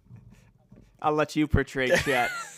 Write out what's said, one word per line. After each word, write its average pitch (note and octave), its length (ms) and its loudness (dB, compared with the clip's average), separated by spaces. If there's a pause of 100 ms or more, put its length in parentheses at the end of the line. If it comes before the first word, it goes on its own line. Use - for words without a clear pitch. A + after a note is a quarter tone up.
(1000)
I'll D3+ 120 0
let D3+ 220 -2
you D3+ 120 2
portray C3+ 420 0
Chet. C3 400 2 (280)